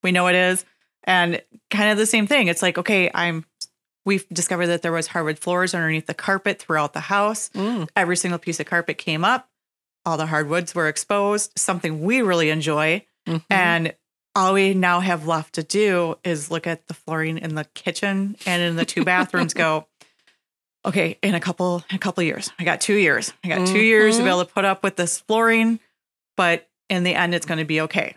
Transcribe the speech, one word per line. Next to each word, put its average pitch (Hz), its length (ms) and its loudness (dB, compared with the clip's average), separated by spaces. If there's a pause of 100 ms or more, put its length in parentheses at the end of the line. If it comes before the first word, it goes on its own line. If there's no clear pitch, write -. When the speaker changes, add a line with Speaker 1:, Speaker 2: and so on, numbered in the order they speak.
Speaker 1:
we 185 100 0
know 180 160 2
it 180 60 4
is. 185 300 2 (400)
And 175 380 2 (280)
kind 208 200 2
of 208 80 2
the 214 80 2
same 214 200 2
thing. 240 220 2
It's 170 140 -2
like, 180 160 0
okay, 185 360 0
I'm, 170 300 -2 (600)
we've 196 240 -2
discovered 175 400 -2
that 170 140 0
there 170 100 -2
was 165 160 -2
hardwood 156 300 -2
floors 180 360 0
underneath 160 320 -2
the 156 80 -6
carpet 196 460 -2
throughout 151 320 -2
the 147 80 -6
house. 208 540 -2
Speaker 2:
Mm. 196 420 -4
Speaker 1:
Every 180 200 0
single 175 220 -2
piece 165 220 -6
of 151 60 -6
carpet 170 320 -2
came 160 260 -4
up. 254 240 0 (560)
All 165 120 -2
the 156 100 -2
hardwoods 160 480 -2
were 160 140 0
exposed, 202 720 -2
something 160 440 -4
we 233 200 2
really 170 280 2
enjoy. 156 540 0 (220)
Speaker 2:
Mm-hmm. 165 120 -2 (120)
Speaker 1:
And 170 440 2 (420)
all 190 160 4
we 196 220 4
now 180 260 4
have 175 260 -2
left 160 280 -2
to 165 80 -4
do 175 600 0
is 156 280 -4
look 165 160 -4
at 165 220 -6
the 165 60 -10
flooring 160 440 -4
in 156 160 -8
the 151 100 -4
kitchen 196 720 -4 (100)
and 175 160 0
in 170 140 0
the 165 80 0
two - 180 -2
bathrooms, 180 520 0
Speaker 2:
<laughs> 175 100 0
Speaker 1:
go, 156 220 -2 (1000)
"Okay, 170 380 -2
in 202 120 2
a 170 60 0
couple, 175 500 -2
a 190 80 -4
couple 185 240 -2
years, - 360 -2
I 175 60 -6
got 170 180 0
two 208 140 2
years. 170 360 2 (100)
I 180 60 -6
got 180 180 0
two 190 60 0
Speaker 2:
Mm-hmm. 196 40 2
Speaker 1:
years 220 420 6
to 240 40 2
be 240 60 4
able 180 160 2
to - 80 -12
put 196 140 0
up 190 160 0
with 190 140 -2
this 175 240 -2
flooring, 226 600 2 (560)
but 170 320 0 (220)
in 185 120 0
the 180 120 0
end, 175 200 0
it's 165 120 -4
gonna 160 180 -4
be 156 180 -2
okay." - 340 -4